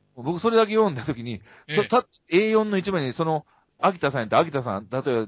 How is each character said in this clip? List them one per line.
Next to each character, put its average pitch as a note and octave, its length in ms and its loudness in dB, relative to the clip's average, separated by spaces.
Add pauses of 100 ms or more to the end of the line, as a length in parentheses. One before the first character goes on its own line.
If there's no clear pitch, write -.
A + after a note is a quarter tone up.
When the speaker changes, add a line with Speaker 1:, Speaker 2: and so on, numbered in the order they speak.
(160)
Speaker 1:
僕 D#3 240 -6
そ A3+ 100 2
れ A#3 60 4
だ A3+ 100 6
け G#3 80 -4
読 A3 160 4
ん C#3+ 40 -6
だ A#2+ 100 -8
時 A#2 180 -6
に、 A#2 120 -8 (340)
Speaker 2:
え D3+ 40 -10
え。 - 20 -4
Speaker 1:
ち G#3 60 2
ょ-、 G#3 40 2
た-、 A3+ 140 2 (340)
エ F3 60 6
ー A3 120 2
四 G#3+ 200 2
の G3+ 80 0
一 F#3 120 -4
枚 E3+ 140 0
に B2 80 -2
そ E3 120 -2
の、 D#3 220 -4 (340)
秋 F#3 200 0
田 C#3 100 0
さ C3+ 80 -4
ん A#2 40 -2
や A2 40 -6
っ - 20 -12
た A2 80 2
ら D3+ 60 6
秋 E3 80 -2
田 C#3 140 -2
さ G#2 160 -4
ん、 A2 100 -18
例 B2+ 80 -4
え C3 40 -6
ば、 A#2 240 0